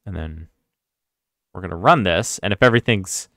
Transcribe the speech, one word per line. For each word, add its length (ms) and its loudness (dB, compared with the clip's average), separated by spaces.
And 80 -10
then 320 -10
we're 80 -12
gonna 140 -8
run 260 4
this. 380 0
And 120 -2
if 120 2
everything's 720 2